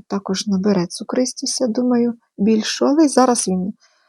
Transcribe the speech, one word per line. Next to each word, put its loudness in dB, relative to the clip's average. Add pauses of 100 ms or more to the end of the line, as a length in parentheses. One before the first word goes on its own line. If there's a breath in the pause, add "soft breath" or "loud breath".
також -6
набере 0
цукристість, -4
я 0
думаю, 0 (240)
більшу, 0
але 4
й 4
зараз 2
він -4 (360)